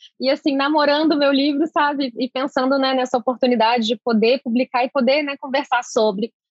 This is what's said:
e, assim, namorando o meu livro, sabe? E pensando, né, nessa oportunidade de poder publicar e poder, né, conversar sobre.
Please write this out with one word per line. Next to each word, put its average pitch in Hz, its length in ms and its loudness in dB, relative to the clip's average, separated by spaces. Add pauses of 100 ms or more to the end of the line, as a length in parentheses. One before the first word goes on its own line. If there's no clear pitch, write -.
(200)
e, 254 100 -2
assim, 294 260 -2
namorando 294 580 2
o 294 40 0
meu 285 140 2
livro, 285 360 0
sabe? 285 480 -2
E 254 140 -6
pensando, 262 480 -2
né, 262 160 0
nessa 254 240 -2
oportunidade 240 720 0
de 233 80 -2
poder 233 480 2
publicar 247 420 -2
e 262 60 -8
poder, 277 320 2
né, 285 160 -6
conversar 262 440 -2
sobre. 214 480 -2 (200)